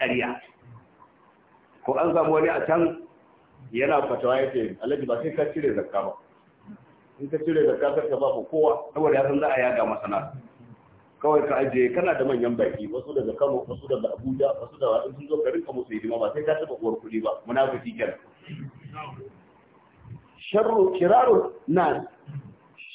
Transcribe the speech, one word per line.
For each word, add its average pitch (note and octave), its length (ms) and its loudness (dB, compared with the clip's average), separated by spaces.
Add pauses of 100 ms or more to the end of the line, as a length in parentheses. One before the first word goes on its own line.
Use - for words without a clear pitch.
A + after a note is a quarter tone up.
ƙarya. B2 400 -2 (1400)
Ko C3 100 -2
an E3+ 200 2
samu D#3 180 4
wani D#3 160 4
a - 180 -2
can E3 360 2 (720)
yana C#3 360 2
fatawa B2 340 2
ya C3+ 100 0
ce, G#2+ 300 -2
"Alhaji C3 240 -2
ba A#2 160 -2
sai - 140 -4
ka - 160 2
cire B2+ 220 -2
zakka G2 280 -2
ba. G2 100 -6 (1080)
In C#3+ 100 -10
ka D#3 80 -4
cire D#3 280 2
zakka C3 280 2
kar D3+ 160 0
ka C3 60 0
ba C3+ 180 2
ku A#2 160 -4
kowa, D#3 440 2
saboda D3 200 2
ya C3+ 80 4
san C#3+ 180 2
za D3+ 60 0
a C3+ 140 2
yaga B2 260 2
masa G#2 220 -4
na." G2+ 240 -4 (920)
Kawai D3 260 4
ka C3+ 80 2
ajiye, B2+ 380 2
kana F3 200 2
da C3 100 0
manyan A#2+ 320 0
baki, G#2 300 0
wasu B2+ 280 -8
daga A2 240 -2
Kano, C3+ 300 0
wasu B2 200 -12
daga A#2 260 -2
Abuja, C3 460 -2
wasu A#2+ 180 -14
daga, B2 300 0
in C3 80 -12
sun C#3+ 120 -18
zo D3+ 140 -2
ka C3 80 0
rinka E3+ 220 -4
musu B2 180 -6
hidima, A2+ 300 -4
ba G#2 140 0
sai D3+ 100 -4
ka D#3 160 0
taɓa C3+ 200 -8
uwar A2+ 200 -2
kuɗi A2 220 -6
ba, - 80 0 (160)
munafiki B2+ 500 -2
kenan. A2 240 -4 (2250)
Sharru, G#3+ 460 4
shirarul A3 540 6 (160)
nas, D#3 360 2 (920)